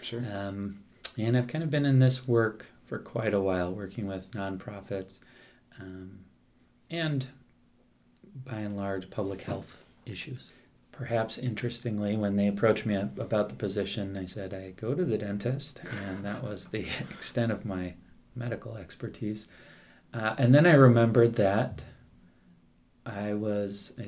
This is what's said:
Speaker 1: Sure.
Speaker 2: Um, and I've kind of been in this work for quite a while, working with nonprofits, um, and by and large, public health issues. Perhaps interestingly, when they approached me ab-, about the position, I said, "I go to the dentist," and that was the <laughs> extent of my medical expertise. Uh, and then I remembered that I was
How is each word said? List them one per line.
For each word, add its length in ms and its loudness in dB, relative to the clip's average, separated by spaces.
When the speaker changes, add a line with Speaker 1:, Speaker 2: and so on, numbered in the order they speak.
Speaker 1:
Sure. 200 -8
Speaker 2:
Um, 480 -6
and 180 2
I've 120 2
kind 160 -4
of 60 -2
been 160 2
in 120 6
this 300 4
work 380 2
for 140 -8
quite 360 -2
a 60 4
while, 320 0
working 340 -8
with 260 -8
nonprofits, 840 -8
um, 400 -14
and 360 -2
by 140 -8
and 180 -6
large, 340 -4
public 320 -6
health 420 -10
issues. 480 -12
Perhaps 440 -2
interestingly, 800 -2
when 200 0
they 100 4
approached 400 2
me 100 0
ab-, 220 -4
about 320 0
the 40 -12
position, 640 -4
I 80 -6
said, 300 -8
"I 160 -10
go 240 -4
to 100 0
the 140 0
dentist," 640 -4
and 180 -6
that 180 -6
was 260 -8
the 120 -4
<laughs> 300 -6
extent 420 0
of 140 -4
my 280 -4
medical 440 -6
expertise. 680 -8
Uh, 240 -2
and 160 8
then 120 10
I 60 8
remembered 640 8
that 480 2
I 300 -4
was 580 -4